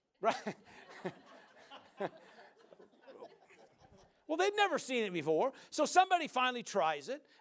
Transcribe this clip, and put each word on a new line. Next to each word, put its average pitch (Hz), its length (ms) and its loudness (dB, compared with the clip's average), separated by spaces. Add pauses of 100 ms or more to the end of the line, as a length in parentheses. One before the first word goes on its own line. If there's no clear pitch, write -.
(200)
<laughs> - 0 -
Right? - 360 -2 (3750)
Well, 311 80 -2
they'd 403 200 2
never 381 220 2
seen 240 260 -2
it 190 80 -4
before. 160 400 0 (180)
So 302 140 0
somebody 359 420 4
finally 254 380 -2
tries 156 440 0
it, 277 140 -8 (180)